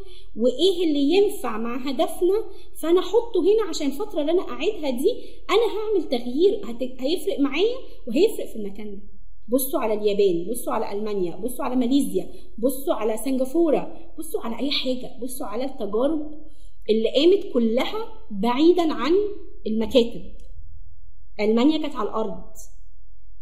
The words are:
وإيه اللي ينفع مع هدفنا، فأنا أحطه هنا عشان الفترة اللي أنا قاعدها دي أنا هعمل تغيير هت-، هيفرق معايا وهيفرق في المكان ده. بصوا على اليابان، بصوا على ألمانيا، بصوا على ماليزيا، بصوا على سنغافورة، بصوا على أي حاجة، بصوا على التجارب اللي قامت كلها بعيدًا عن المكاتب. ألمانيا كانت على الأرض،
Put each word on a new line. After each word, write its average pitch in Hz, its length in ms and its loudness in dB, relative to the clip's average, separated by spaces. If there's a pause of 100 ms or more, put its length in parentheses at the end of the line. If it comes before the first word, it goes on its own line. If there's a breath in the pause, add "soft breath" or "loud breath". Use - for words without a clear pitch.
(360 loud breath)
وإيه 320 520 2
اللي 285 120 2 (160)
ينفع 392 420 2
مع 240 320 -4
هدفنا، 359 540 2 (380 loud breath)
فأنا 339 180 4
أحطه 370 420 0
هنا 403 280 4
عشان 302 180 -2
الفترة 359 340 -2
اللي 294 100 0
أنا 359 120 4
قاعدها 294 460 -2
دي 262 220 2 (380 loud breath)
أنا 392 280 2
هعمل 415 320 0
تغيير 254 560 0
هت-، 233 360 -4
هيفرق 330 380 -2
معايا 320 360 0 (320 loud breath)
وهيفرق 311 380 2
في - 100 -6
المكان 208 400 -6
ده. 196 60 -6 (460)
بصوا 269 320 0
على 220 140 0
اليابان، 196 580 2
بصوا 269 220 -4
على 220 240 -2
ألمانيا، 202 380 -2
بصوا 247 300 -4
على 247 100 -2
ماليزيا، 233 540 2 (280 loud breath)
بصوا 269 360 0
على 220 240 0
سنغافورة، 262 800 2 (220 loud breath)
بصوا - 220 -4
على 226 180 -4
أي 277 120 -2
حاجة، 254 500 -4
بصوا 262 260 -6
على 214 180 -4
التجارب 269 640 0 (580 soft breath)
اللي 220 200 4
قامت 339 440 4
كلها 262 520 2 (260)
بعيدًا 285 640 4
عن 233 180 0 (560)
المكاتب. 220 540 2 (1160)
ألمانيا 233 380 6
كانت 294 180 -2
على 214 140 -2
الأرض، 190 340 -2 (1000)